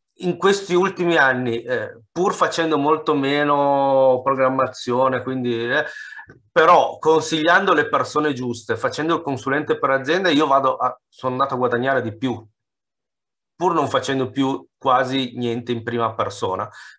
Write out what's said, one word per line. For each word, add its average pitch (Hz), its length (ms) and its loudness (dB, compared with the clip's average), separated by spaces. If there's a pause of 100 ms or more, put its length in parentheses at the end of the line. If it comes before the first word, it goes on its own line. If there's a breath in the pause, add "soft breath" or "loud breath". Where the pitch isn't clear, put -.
(160)
in 175 200 -4
questi 190 380 0
ultimi 180 420 0
anni, 123 460 2
eh, 117 400 -6 (100)
pur 190 220 0
facendo 160 440 0
molto 151 360 0
meno 139 1080 2
programmazione, 131 1000 0
quindi, 120 480 -4
eh, 151 140 0 (680 loud breath)
però 160 460 4
consigliando 165 760 2
le 151 160 2
persone 151 460 -2
giuste, 120 420 -6
facendo 151 400 -2
il 160 60 -6
consulente 143 560 -2
per 139 120 0
azienda, 147 380 0
io 151 180 4
vado 135 300 2
a, 123 200 -2 (120)
sono - 240 -6
andato 135 220 -2
a - 20 -2
guadagnare 123 460 0
di 110 140 -8
più, 120 300 -6 (1080)
pur 175 180 2
non 147 140 2
facendo 135 420 -2
più 135 360 -2 (100)
quasi 131 600 0
niente 120 360 -4
in 117 120 -4
prima 117 300 -2
persona. 104 540 -6 (300 loud breath)